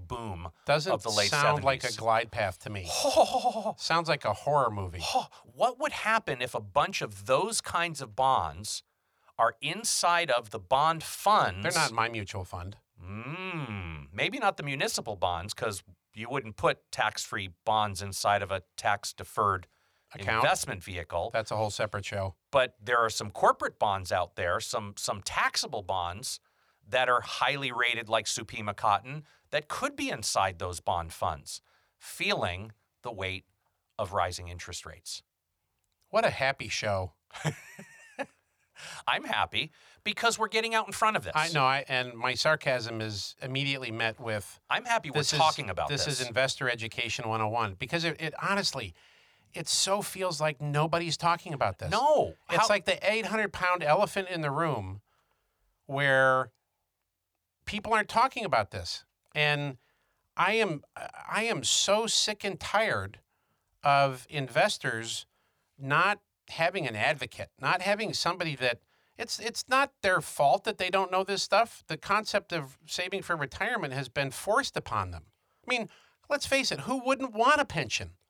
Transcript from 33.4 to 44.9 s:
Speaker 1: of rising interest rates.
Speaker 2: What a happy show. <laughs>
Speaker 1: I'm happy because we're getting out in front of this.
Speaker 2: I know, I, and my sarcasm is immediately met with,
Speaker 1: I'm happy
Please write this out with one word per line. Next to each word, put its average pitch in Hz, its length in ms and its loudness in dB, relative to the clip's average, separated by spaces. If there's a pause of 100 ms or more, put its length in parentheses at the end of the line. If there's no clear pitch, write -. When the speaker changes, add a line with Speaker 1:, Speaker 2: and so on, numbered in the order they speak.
Speaker 1:
of 92 120 -4
rising 90 360 -2
interest 87 360 -12
rates. - 380 -14 (840)
Speaker 2:
What 220 160 2
a 165 60 4
happy 131 380 -2
show. 98 440 -2 (320)
<laughs> - 20 0 (1600)
Speaker 1:
I'm 175 180 0
happy 113 460 -2 (340)
because 220 340 0
we're 214 100 0
getting 226 260 0
out 220 120 2
in 196 60 -12
front 214 240 2
of 147 80 -2
this. 87 100 -6
Speaker 2:
I 156 160 2
know, 147 140 4
I, 135 220 4
and 127 280 -2
my 123 200 -2
sarcasm 123 640 2
is 107 420 -6
immediately 135 480 -2
met 113 280 -2
with, 110 400 -6 (120)
Speaker 1:
I'm 160 160 0
happy 226 240 0